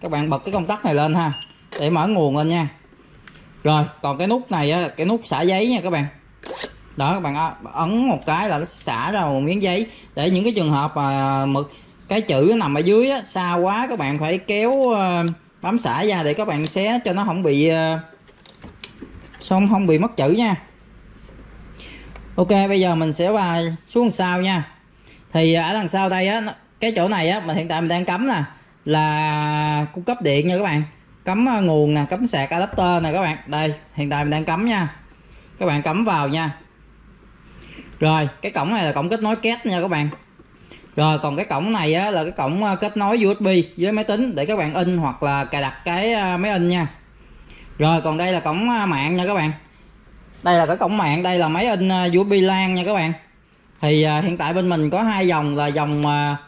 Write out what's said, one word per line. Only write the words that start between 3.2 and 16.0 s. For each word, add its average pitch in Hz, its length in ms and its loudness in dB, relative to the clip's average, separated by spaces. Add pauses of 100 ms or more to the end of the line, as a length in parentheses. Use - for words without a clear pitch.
Rồi, 151 200 2 (180)
còn 143 160 -2
cái 175 100 -2
nút 247 240 0
này 151 200 0
á, 170 160 0 (100)
cái 160 80 -2
nút 226 180 0
xả - 180 -2
giấy 190 260 2
nha 247 160 0
các 185 60 -4
bạn. 151 160 0 (920)
Đó, 147 160 0
các 196 60 -2
bạn 156 360 -2 (180)
ấn 202 340 0
một 190 180 -2
cái 175 240 0
là 156 80 0
nó 156 80 -4
xả 131 460 -6
ra 208 100 0
một 143 180 0
miếng 170 220 -2
giấy. 196 260 0 (280)
Để 147 140 0
những 185 140 2
cái 233 120 0
trường 160 160 0
hợp 147 240 0
mà 135 500 0
mực, 139 280 -2 (340)
cái 214 140 0
chữ 147 280 2
nó 226 60 4
nằm 147 220 0
ở - 20 2
dưới 208 300 4
á, 269 140 -2
xa 180 300 -2
quá 196 360 0
các 233 100 -4
bạn 147 200 -2
phải 160 180 0
kéo, 240 540 0
ờ, 180 340 2 (360)
bấm 196 160 0
xả 214 260 -2